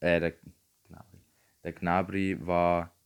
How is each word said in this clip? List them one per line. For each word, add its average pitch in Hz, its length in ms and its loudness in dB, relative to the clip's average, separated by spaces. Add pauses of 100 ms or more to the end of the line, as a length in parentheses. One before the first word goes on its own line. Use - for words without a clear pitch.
äh, 85 200 2
der 82 120 -2 (520)
Gnabry, - 340 -20 (460)
der 87 80 -6
Gnabry 95 760 -2
war 87 480 0 (120)